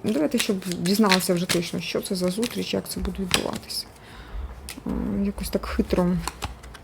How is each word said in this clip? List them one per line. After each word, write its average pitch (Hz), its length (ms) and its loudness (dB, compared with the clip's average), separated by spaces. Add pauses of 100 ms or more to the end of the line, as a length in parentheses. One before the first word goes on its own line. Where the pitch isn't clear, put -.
Ну, 208 80 2
давайте, 269 260 2
щоб 196 280 0
дізналися 185 680 4
вже 175 120 2
точно, 175 340 0
що - 200 -2
це - 140 -2
за 180 160 2
зустріч, 196 440 -2
як 190 140 0
це - 120 -6
буде 180 220 -2
відбуватися. - 640 -2 (1000)
А, - 40 -2 (340)
якось 196 240 -2
так - 180 -2
хитро. 180 500 2 (680)